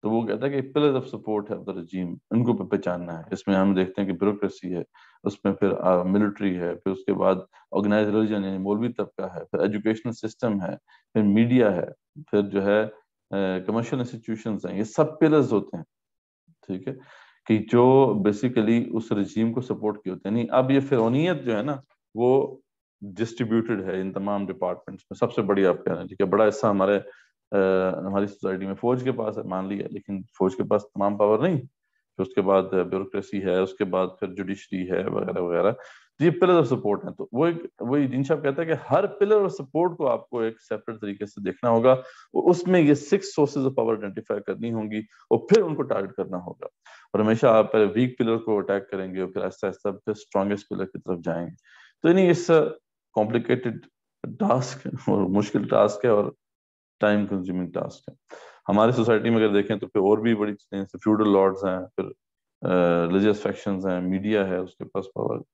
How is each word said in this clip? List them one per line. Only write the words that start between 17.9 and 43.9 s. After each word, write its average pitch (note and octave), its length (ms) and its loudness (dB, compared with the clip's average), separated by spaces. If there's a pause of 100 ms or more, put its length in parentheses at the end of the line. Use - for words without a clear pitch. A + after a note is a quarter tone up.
basically A#2 640 0
उस A2 220 -4
रिजीम A2 400 -2
को B2 80 -4
सपोर्ट G#2 360 -4
किए F#2 160 -10
होते F#2 160 -10
हैं। G#2+ 80 -2
नहीं, A#2+ 120 -2
अब C3 220 2
ये C#3 100 4
फिरौनियत C#3 560 0
जो B2+ 180 -4
है G#2 80 -2
ना, C#3 200 -6 (340)
वो B2+ 440 2 (440)
डिस्ट्रीब्यूटेड A2 760 -2
है F#2+ 200 -4
इन F#2 120 -6
तमाम G2 340 -4
डिपार्टमेंट्स F#2 680 -6
में। - 40 -14
सबसे - 260 -2
बड़ी G2 220 2
आप F2 120 4
कह - 140 -4
रहे E2+ 80 -4
हैं, F#2 100 -12
ठीक - 120 -8
है, G2 60 2
बड़ा G2+ 180 4
हिस्सा G#2+ 240 2
हमारे, G2 260 2 (580)
अ, G2+ 60 0 (480)
हमारी G2+ 200 -2
सोसाइटी G2 400 -6
में G2 80 -6
फौज B2 280 0
के B2+ 80 -2
पास A2 280 -4
है, G#2+ 60 -8
मान F#2 240 -6
लिया, G2+ 240 -6
लेकिन F#2+ 320 -10 (140)
फौज F#2+ 160 2
के - 80 -4
पास G#2 200 0
तमाम G2+ 340 -4
पावर G#2+ 260 4
नहीं, E3 200 0 (580)
फिर F#2+ 60 -2
उसके - 140 -2
बाद F#2+ 240 4
ब्यूरोक्रेसी F#2+ 760 -4
है, F#2 220 0
उसके F#2+ 220 -2
बाद F#2 360 -2
फिर G2 80 -6
जुडिशरी F#2+ 560 -8
है F#2 240 -2
वगैरह F#2+ 320 -4
वगैरह। F2 300 2
तो - 540 -8
ये E3+ 60 6
pillars F3 360 4
of - 20 -6
support G#2 360 -2
हैं। F2 100 -10
तो - 200 -12
वो D3 120 2
एक, E3 220 -4 (140)
वही C3+ 240 0
दीन B2+ 160 -2
साहब D3+ 200 -2
कहता C#3+ 200 -2
है E3 60 -6
कि E3 60 0
हर D#3+ 480 -2
pillar G#3 160 4
of G3 100 2
support E3 480 -2
को D3+ 100 -2
आपको A#2 360 -2
एक A2+ 180 -4
सेपरेट A2 380 -8
तरीके G2+ 280 -8
से G2+ 160 -16
देखना G2 280 -2
होगा, A#2 220 6 (420)
वो - 60 0
उसमें F3+ 400 4
ये D3 140 6
सिक्स - 460 -2
sources C#3+ 260 0
of C3 80 -2
power A2+ 220 0